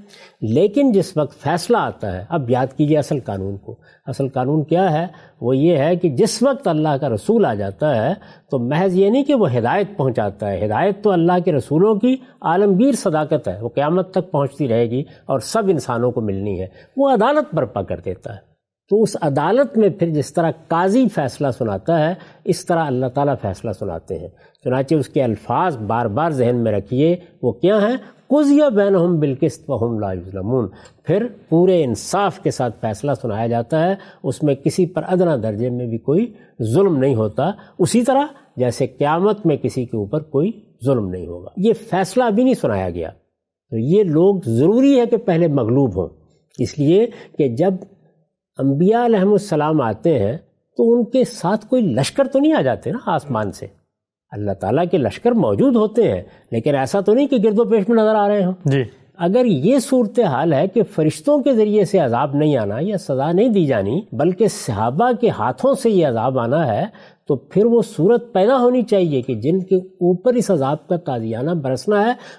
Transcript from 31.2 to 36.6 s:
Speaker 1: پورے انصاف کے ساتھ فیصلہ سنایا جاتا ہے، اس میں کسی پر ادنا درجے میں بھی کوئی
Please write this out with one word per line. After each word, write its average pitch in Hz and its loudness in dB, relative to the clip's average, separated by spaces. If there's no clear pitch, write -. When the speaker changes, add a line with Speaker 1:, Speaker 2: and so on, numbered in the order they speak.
Speaker 1:
پورے 175 4
انصاف 175 -2
کے 147 -2
ساتھ 123 -4
فیصلہ 113 -4
سنایا 110 -4
جاتا 120 -2
ہے، 196 0
اس - -6
میں 143 2
کسی 165 -2
پر 160 -4
ادنا 180 0
درجے 110 -4
میں 123 -6
بھی 113 -4
کوئی 190 -2